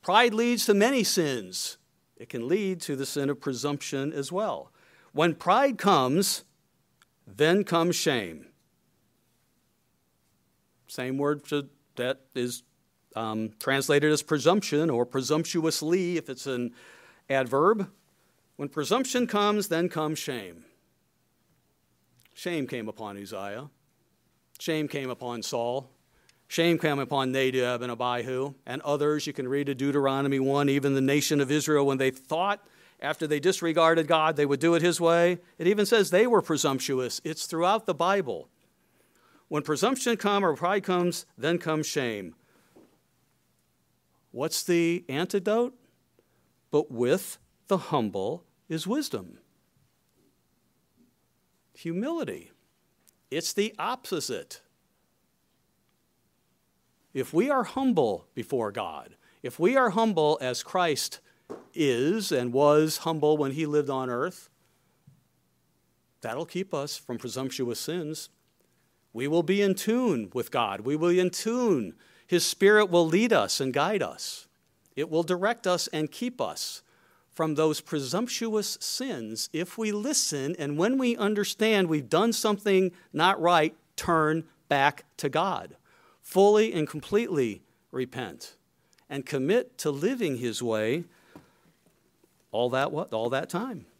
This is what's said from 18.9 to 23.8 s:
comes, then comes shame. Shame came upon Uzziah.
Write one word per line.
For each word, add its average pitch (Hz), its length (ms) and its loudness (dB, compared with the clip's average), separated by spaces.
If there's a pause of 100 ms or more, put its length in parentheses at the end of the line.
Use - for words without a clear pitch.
comes, 208 400 0
then 170 200 0
comes 156 300 -4
shame. 95 480 -10 (1700)
Shame 165 320 -6
came 113 240 -8
upon 104 280 -12
Uzziah. 101 520 -12 (880)